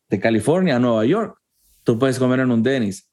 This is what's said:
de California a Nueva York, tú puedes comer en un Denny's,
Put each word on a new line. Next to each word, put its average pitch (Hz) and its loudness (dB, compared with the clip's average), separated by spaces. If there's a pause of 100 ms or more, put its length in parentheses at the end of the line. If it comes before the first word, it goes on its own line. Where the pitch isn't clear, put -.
de 101 -2
California 165 0
a 120 0
Nueva 113 0
York, 196 -2 (460)
tú 117 0
puedes 127 0
comer 127 0
en 127 0
un 113 2
Denny's, 117 -4